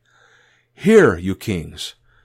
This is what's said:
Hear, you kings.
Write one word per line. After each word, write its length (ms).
Hear, 440
you 180
kings. 600